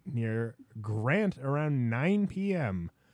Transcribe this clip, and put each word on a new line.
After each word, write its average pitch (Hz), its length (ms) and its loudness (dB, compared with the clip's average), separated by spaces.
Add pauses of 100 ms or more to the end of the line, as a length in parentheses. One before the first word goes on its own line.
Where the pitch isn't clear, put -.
near 113 520 -2 (240)
Grant 123 580 0
around 139 520 2
nine 185 360 2
P 190 280 -2
M. 95 360 -2 (220)